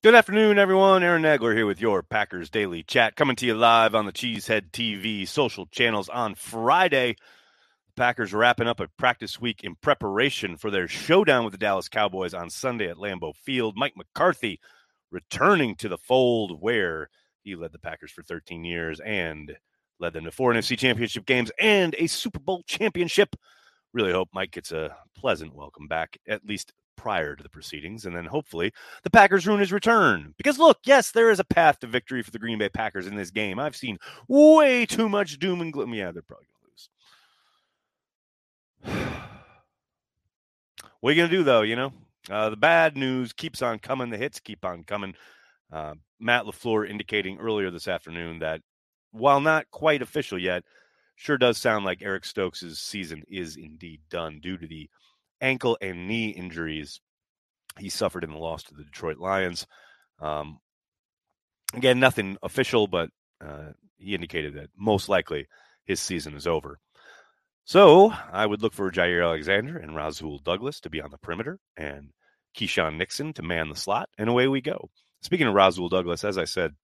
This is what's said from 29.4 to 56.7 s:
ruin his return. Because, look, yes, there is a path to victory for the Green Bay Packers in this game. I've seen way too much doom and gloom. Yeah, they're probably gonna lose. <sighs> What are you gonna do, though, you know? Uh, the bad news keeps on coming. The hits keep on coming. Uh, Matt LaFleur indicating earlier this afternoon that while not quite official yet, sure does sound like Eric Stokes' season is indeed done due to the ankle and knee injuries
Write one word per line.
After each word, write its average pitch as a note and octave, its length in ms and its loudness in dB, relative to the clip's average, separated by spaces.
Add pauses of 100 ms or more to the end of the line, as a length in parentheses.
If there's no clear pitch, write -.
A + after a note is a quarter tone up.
ruin G#3 120 2
his F#3+ 140 0
return. C#3+ 640 2
Because, C#4 220 0
look, D#4+ 260 8
yes, C4 260 6
there A#3 200 6
is F#3 80 2
a - 40 0
path D#3 360 4
to B2 80 -14
victory A#2+ 340 -4
for - 80 -10
the A2+ 100 -12
Green A2+ 200 -6
Bay G2+ 100 0
Packers G2 380 -6
in G#2 80 -10
this F#2 160 -8
game. G2+ 280 -4
I've D3 160 -6
seen A2+ 220 -10 (300)
way C#4+ 580 8
too A3 240 -2
much F3+ 300 -2
doom F3+ 200 -2
and E3 140 -8
gloom. A#2+ 200 -6
Yeah, G2 180 -6
they're E2+ 100 -14
probably - 240 -20 (2500)
gonna - 80 -8
lose. - 260 -6
<sighs> - 40 -16 (1800)
What A#2+ 80 2
are D3+ 40 4
you E3+ 100 6
gonna E3+ 120 2
do, F#3 80 2
though, A#2+ 200 6
you A2 120 -2
know? C3 180 -6 (360)
Uh, G#2+ 220 -2
the G#2+ 60 -12
bad D#3+ 380 2
news C3 380 -4
keeps - 300 -10
on A2+ 160 -4
coming. C3 320 -6
The G#2+ 60 -8
hits C3+ 220 -8
keep - 240 -16
on F2+ 200 -10
coming. G2 320 -8 (560)
Uh, D#2 240 -12 (240)
Matt A#2 260 0
LaFleur G#2+ 420 -4
indicating G2+ 520 -6
earlier G#2 320 -4
this E2+ 160 -12
afternoon E2 520 -8
that D#2+ 220 -6 (500)
while C#3 300 2
not D#3 300 -2
quite D3 320 0
official A2 340 -8
yet, F2+ 260 -4 (520)
sure C#3+ 240 -4
does B2 180 4
sound G#2+ 280 0
like F#2 180 -6
Eric F#2+ 200 -6
Stokes' F2+ 560 -8
season E2 480 -12
is E2+ 300 -12
indeed D#2 520 -20
done D#2+ 320 -10
due F2+ 160 -8
to E2 100 -16
the D#2 220 -18 (520)
ankle C3 400 -2
and F2+ 260 -10
knee A2 220 -4
injuries D#2+ 720 -10 (760)